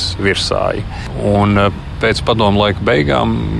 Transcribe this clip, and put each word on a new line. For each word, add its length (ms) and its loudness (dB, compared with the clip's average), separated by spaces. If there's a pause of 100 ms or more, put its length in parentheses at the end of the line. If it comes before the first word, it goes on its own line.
(140)
virsāji. 720 -2 (360)
Un, 380 2
eh, 220 0 (140)
pēc 280 0
padomu 380 2
laika 200 0
beigām 540 2 (260)